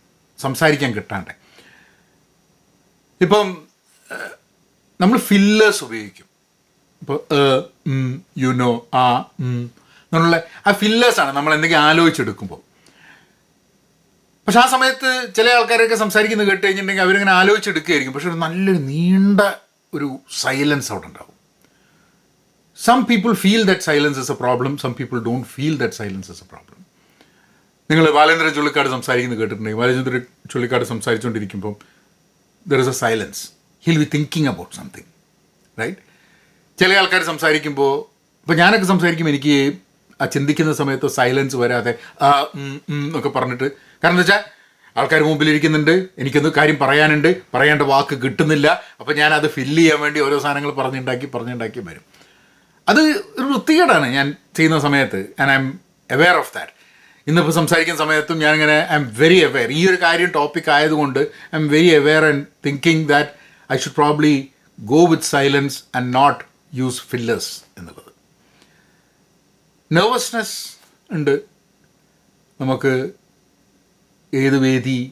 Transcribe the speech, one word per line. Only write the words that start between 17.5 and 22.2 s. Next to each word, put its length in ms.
പക്ഷെ 160
ഒരു 60
നല്ലൊരു 420
നീണ്ട 640
ഒരു 260
സൈലൻസ് 600
അവിടെ 160
ഉണ്ടാവും. 280